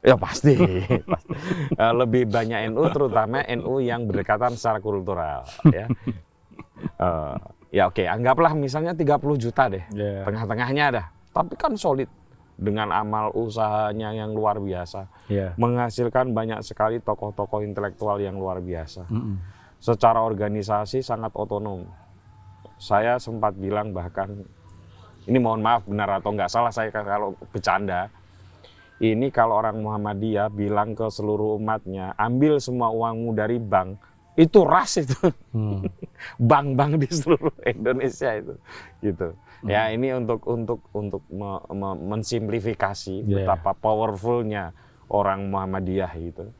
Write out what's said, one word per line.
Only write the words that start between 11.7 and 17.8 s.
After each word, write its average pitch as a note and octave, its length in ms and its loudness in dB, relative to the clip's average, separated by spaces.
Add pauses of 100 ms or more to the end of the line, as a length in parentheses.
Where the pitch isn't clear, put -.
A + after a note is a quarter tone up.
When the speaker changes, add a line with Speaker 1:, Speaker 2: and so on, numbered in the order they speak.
Speaker 1:
solid. C#3 320 -2 (440)
Dengan G#2 380 -2
amal G#2+ 420 -2
usahanya G#2+ 800 -2
yang G#2+ 200 -6
luar G#2+ 260 0
biasa. F#2+ 480 -8 (200)
Speaker 2:
Ya. F#2+ 280 -2
Speaker 1:
Menghasilkan A#2+ 800 0
banyak A2 300 -2
sekali A2 360 0
tokoh-tokoh G#2 640 -4
intelektual G2+ 580 -4